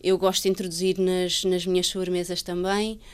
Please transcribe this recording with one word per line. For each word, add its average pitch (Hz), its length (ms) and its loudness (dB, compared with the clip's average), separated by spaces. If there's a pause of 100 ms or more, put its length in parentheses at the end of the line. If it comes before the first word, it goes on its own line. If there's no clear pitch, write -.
eu 185 140 4
gosto 185 260 2
de 196 40 4
introduzir 185 500 0
nas, 180 460 0
nas 180 220 2
minhas 180 200 2
sobremesas 180 560 -2
também. 196 560 -2 (160)